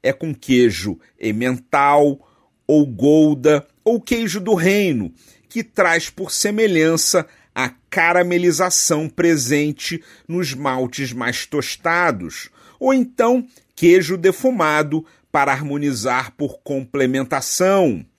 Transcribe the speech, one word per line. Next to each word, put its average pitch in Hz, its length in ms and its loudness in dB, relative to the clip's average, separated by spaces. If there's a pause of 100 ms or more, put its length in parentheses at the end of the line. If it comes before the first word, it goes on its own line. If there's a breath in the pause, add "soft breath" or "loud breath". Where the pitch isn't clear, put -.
é 131 80 0
com 156 220 -8
queijo 104 640 0 (220 soft breath)
emmental 135 1080 0 (380 soft breath)
ou 151 180 4
gouda 147 800 2 (200)
ou 226 160 2
queijo 220 400 -4
do 202 140 0
reino, 170 600 0 (340 soft breath)
que 226 140 -8
traz 170 480 -2
por 185 220 -10
semelhança 175 920 0 (300 soft breath)
a 131 140 -4 (200)
caramelização 175 1200 0
presente 151 920 -2 (240 soft breath)
nos 165 280 -6
maltes 131 580 -4
mais 120 340 -6
tostados, 147 1000 -4 (320 soft breath)
ou 262 120 2
então 247 540 0 (300 soft breath)
queijo 175 400 4
defumado 160 880 0 (240 soft breath)
para 139 220 2
harmonizar 131 800 -4
por - 300 -8
complementação. 135 1400 -2 (140)